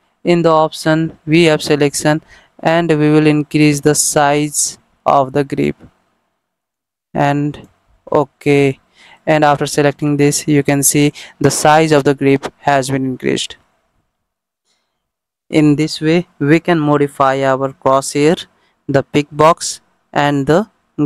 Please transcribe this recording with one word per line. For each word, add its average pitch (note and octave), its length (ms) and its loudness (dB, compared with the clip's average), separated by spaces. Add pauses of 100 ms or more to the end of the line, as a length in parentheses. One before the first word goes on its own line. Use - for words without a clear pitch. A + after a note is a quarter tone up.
(240)
In F3 180 2
the D#3+ 100 2
option D#3+ 720 -2
we D#3+ 180 2
have D3+ 180 2
selection D3 600 -2 (360)
and E3 300 0
we D3+ 220 2
will D3+ 160 4
increase D3+ 540 0
the D3 140 2
size D3 840 -2 (280)
of C3+ 280 0
the C#3+ 100 -2
grip C#3+ 320 -4 (1400)
and C#3+ 540 -4 (420)
okay. C#3+ 680 0 (460)
And D#3 180 2
after D3 220 2
selecting D3 520 -2
this, C#3+ 300 0
you D3 160 2
can C#3 200 -2
see D3 300 0 (260)
the C3+ 120 2
size D#3 400 2
of C#3+ 120 2
the C#3+ 100 2
grip C#3 460 -2
has C#3 300 -2
been C3+ 160 -4
increased. B2+ 520 -6 (1900)
In D3+ 260 2
this D3+ 260 -6
way, E3 260 0 (120)
we D3+ 200 2
can E3+ 200 0
modify C#3+ 640 0
our C3+ 300 -2
crosshair, C#3+ 720 0 (420)
the C#3 160 0
pick D3 280 -4
box D3+ 500 0 (300)
and C#3+ 360 -2
the F3 220 0 (360)